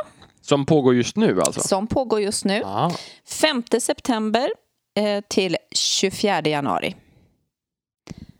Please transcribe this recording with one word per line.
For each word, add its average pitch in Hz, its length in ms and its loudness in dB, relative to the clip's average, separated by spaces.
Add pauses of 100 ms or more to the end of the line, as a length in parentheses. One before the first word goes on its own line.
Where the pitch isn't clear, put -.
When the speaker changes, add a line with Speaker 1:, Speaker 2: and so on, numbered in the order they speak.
(400)
Speaker 1:
Som 143 260 2
pågår 131 280 4
just 123 220 0
nu, 147 240 2
alltså? 85 200 2
Speaker 2:
Som 202 260 0
pågår 233 340 -2
just 208 240 -2
nu. 202 200 0
Speaker 1:
Ah. 113 260 -2 (360)
Speaker 2:
Femte 247 540 0
september, 233 680 -2 (480)
eh, 208 300 0
till 185 280 0 (160)
tjugofjärde 190 760 0
januari. 143 460 -2 (1400)